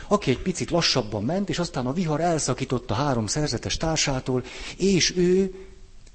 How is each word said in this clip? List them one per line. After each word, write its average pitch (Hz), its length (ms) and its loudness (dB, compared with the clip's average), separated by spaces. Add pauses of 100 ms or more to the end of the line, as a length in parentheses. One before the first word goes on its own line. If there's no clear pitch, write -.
aki 202 220 2
egy 123 120 0
picit 170 280 -4
lassabban 110 540 0
ment, 185 240 0
és 143 100 -2
aztán 160 280 -2
a 127 60 0
vihar 156 280 0
elszakította 135 760 0
három 120 320 0
szerzetes 120 500 -2
társától, 135 680 0 (340)
és 180 400 4
ő 185 380 4 (600)